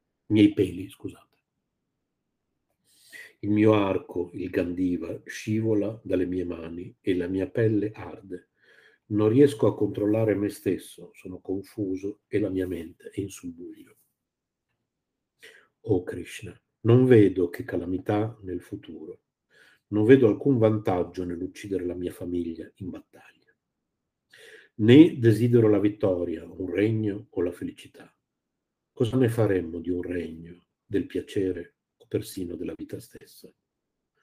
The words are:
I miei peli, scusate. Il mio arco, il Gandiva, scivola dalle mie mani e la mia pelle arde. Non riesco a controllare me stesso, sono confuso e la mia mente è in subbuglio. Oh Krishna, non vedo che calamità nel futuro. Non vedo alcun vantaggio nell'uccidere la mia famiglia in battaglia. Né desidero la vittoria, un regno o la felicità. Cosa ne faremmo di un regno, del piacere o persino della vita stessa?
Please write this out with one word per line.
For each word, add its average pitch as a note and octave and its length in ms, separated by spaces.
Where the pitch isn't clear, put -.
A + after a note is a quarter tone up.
I - 80
miei G#2 200
peli, F#2 360
scusate. - 360
Il G#2 120
mio G#2+ 240
arco, F#2+ 580
il F2+ 160
Gandiva, F2 760
scivola A2 800
dalle F#2 220
mie F2+ 180
mani E2+ 560
e F#2+ 160
la F2 120
mia F#2+ 200
pelle G#2+ 460
arde. F2+ 560
Non G#2+ 200
riesco C3+ 380
a G2 100
controllare G#2 580
me G2 140
stesso, - 640
sono F#2 260
confuso F#2+ 880
e G#2+ 120
la G2+ 100
mia F#2 180
mente E2 440
è - 100
in G2 80
subbuglio. - 640
Oh F#2 220
Krishna, - 560
non B2 240
vedo F#2+ 440
che - 140
calamità F#2+ 800
nel F2+ 180
futuro. D#2+ 600
Non G#2+ 180
vedo B2 220
alcun B2+ 300
vantaggio G#2 680
nell'uccidere F2+ 600
la F2 100
mia F2+ 160
famiglia E2+ 640
in F2+ 140
battaglia. - 640
Né C3+ 420
desidero A#2 500
la G#2 120
vittoria, F2 640
un F2 260
regno G#2+ 600
o F#2 100
la F2 100
felicità. - 600
Cosa A#2+ 240
ne C3 100
faremmo F#2 520
di E2+ 100
un F2+ 120
regno, E2+ 640
del F#2+ 220
piacere F2+ 680
o - 100
persino F2 480
della E2+ 200
vita - 240
stessa? - 520